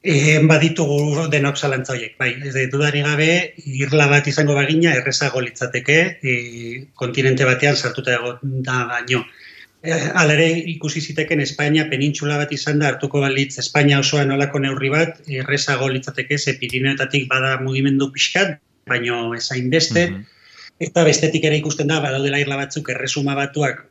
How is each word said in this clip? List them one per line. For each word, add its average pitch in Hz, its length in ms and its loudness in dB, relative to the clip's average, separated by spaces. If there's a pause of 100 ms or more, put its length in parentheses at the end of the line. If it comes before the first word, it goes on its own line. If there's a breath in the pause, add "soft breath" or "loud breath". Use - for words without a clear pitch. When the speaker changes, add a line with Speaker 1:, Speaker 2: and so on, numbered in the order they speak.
Speaker 1:
Eh, 151 440 4
baditugu 151 800 2
denok 143 280 0
zalantza 135 360 -2
horiek, 117 260 -8
bai. 123 160 -2 (100)
Ez 135 100 -8
dut 131 160 -2
dudarik 147 340 0
gabe, 156 500 2 (120)
irla 139 400 2
bat 143 220 4
izango 147 260 2
bagina, 156 400 2
errezago 127 460 0
litzateke, 127 840 0
eh, 120 720 -6
kontinente 131 500 0
batean 127 320 4
sartuta 123 380 -2
egon 120 240 -4 (240)
da 131 240 -2
baino. 120 380 -2 (580 loud breath)
Eh, 160 320 -2
hala 156 200 4
ere, 160 160 4 (160)
ikusi 160 340 -6
ziteken 156 400 -2
Espainia 151 500 0
penintxula 147 480 -2
bat 147 140 -4
izan 147 260 -2
da, 147 100 2
hartuko 143 320 -2
balitz 139 380 -2
Espainia 143 400 2
osoa 143 260 2
nolako 139 360 0
neurri 135 280 -2
bat, 160 300 0 (100)
errezago 135 600 -2
litzateke, 131 500 -4
ze 135 200 -2
Pirinioetatik 135 720 -2
bada 131 320 0
mugimendu 135 520 0
pixkat, 180 460 0 (280)
baino 120 480 -4
ez - 180 -8
hainbeste. 135 580 0
Speaker 2:
Mhm. 95 120 -10 (580 loud breath)
Speaker 1:
Eta 165 240 2
bestetik 156 400 2
ere 151 120 2
ikusten 147 320 -2
da, 156 120 0
badaudela 139 380 -2
irla 139 180 -2
batzuk 139 340 -8
erresuma 139 440 -2
batuak 139 560 -2